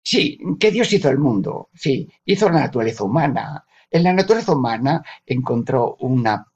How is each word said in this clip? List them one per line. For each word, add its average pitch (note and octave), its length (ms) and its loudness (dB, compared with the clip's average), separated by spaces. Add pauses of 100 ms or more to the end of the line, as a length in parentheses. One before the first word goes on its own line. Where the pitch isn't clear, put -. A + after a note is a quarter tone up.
Sí, F3+ 380 -2 (180)
que G#3+ 140 2
Dios G#3 220 0
hizo D3+ 160 2
el C3+ 80 2
mundo, A#2 560 -2
sí, - 340 -4 (160)
hizo G3 240 2
la E3 140 4
naturaleza A2 420 -2
humana. A#2+ 640 -2 (260)
En E3+ 120 2
la F3+ 100 4
naturaleza G3 400 2
humana C3 500 0 (220)
encontró A#2+ 760 -2
una A#2 560 -2